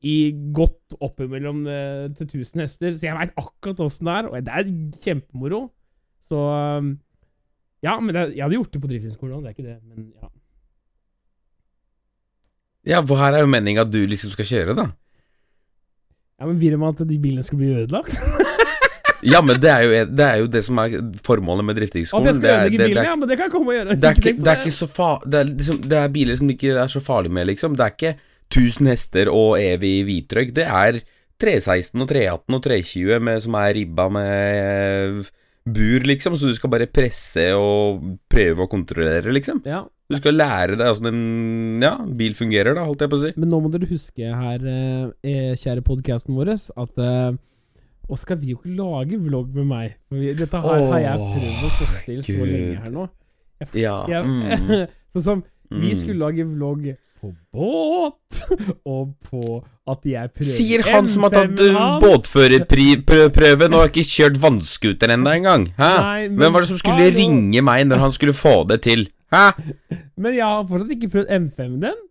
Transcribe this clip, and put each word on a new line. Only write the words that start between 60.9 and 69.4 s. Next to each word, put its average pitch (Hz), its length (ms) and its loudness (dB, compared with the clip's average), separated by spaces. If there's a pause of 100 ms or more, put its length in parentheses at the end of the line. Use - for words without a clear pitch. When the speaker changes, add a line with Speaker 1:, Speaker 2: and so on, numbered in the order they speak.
Speaker 2:
som 208 160 0
at 202 100 4
han 196 220 4
hadde 196 80 4
Speaker 1:
M 196 80 8
fem 196 80 4
hans. 240 240 2
Speaker 2:
båtførerpri-, 139 1040 6
prø-, 156 260 8
prøve, 147 400 8
nå 165 80 6
har 160 80 8
ikke 160 160 0
kjørt 147 340 4
vannskuter 113 800 2
enda 131 160 2
engang. 165 380 2 (100)
Hæ? 151 160 4
Speaker 1:
Nei, 202 320 0
men 202 160 -4
Speaker 2:
Hvem 165 100 6
var 175 60 6
det 175 80 2
som 185 100 -2
skulle 175 220 0
Speaker 1:
hallo. 180 180 6
Speaker 2:
ringe 127 460 4
meg 135 240 4
når 127 160 4
han 135 80 4
skulle 143 240 0
få 120 320 4
det 113 160 2
til? 113 240 2 (240)
Hæ? 196 220 6 (640)